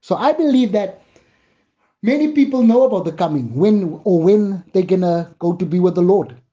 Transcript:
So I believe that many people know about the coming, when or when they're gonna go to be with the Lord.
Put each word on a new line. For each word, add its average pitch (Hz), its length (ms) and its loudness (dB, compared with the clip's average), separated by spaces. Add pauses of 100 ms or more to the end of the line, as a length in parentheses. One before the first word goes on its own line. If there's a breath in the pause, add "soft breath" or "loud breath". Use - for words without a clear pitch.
So 185 140 -4
I 262 160 0
believe 254 400 0
that 202 280 -4 (1000)
many 294 300 0
people 269 300 0
know 233 200 4
about 214 220 0
the 165 80 -6
coming, 147 420 -4
when 180 500 0
or 185 160 2
when 196 520 0
they're 190 100 0
gonna 175 560 -2
go 170 160 -2
to 180 100 -6
be 170 160 -2
with 180 140 2
the 175 80 0
Lord. 175 340 0 (160)